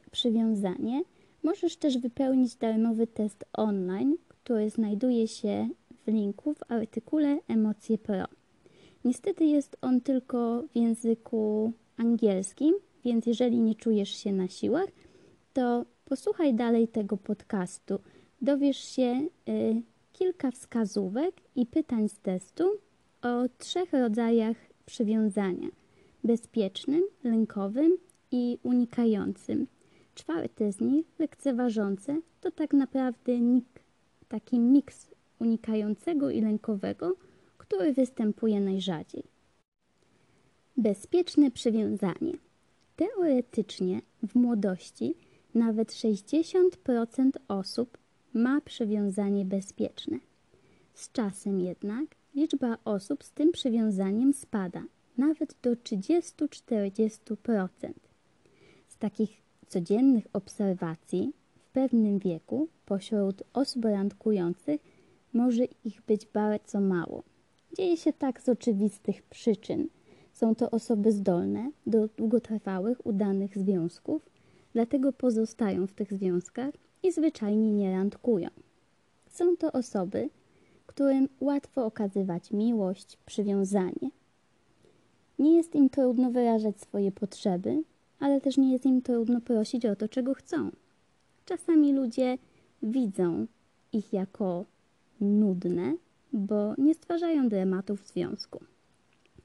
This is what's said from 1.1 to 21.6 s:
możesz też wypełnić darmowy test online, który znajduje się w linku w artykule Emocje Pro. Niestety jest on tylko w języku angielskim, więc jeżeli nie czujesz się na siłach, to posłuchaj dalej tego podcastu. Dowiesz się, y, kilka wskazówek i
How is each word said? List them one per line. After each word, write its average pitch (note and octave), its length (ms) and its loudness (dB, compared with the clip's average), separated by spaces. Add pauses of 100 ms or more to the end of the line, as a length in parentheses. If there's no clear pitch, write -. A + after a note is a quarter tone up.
możesz E4+ 340 -2
też C4+ 200 0
wypełnić B3+ 580 0
darmowy A3+ 520 0
test - 460 -6
online, G#3+ 640 0 (100)
który G#3+ 420 -2
znajduje A3 580 0
się G#3 420 -4 (360)
w G#3+ 60 -2
linku G#3+ 420 -2
w - 180 -12
artykule C#4+ 760 -2
Emocje G#3+ 500 0
Pro. F#3+ 280 -4 (800)
Niestety D#4+ 400 0
jest D4 360 0
on B3+ 200 2
tylko A#3+ 640 -2 (100)
w - 20 -6
języku A3+ 960 0 (260)
angielskim, A#3 800 2 (300)
więc A#3 200 0
jeżeli A#3 340 2
nie A3 160 2
czujesz G#3 340 0
się - 240 -6
na F#3 140 0
siłach, C4 420 -2 (640)
to A#3+ 320 0 (200)
posłuchaj D4 480 0
dalej A#3 340 4
tego G#3 300 -2
podcastu. G3 840 -6 (420)
Dowiesz C#4 360 2
się, B3+ 500 -2 (220)
y, A3 320 0 (320)
kilka F4 380 -2
wskazówek A3 920 -4 (140)
i B3 100 0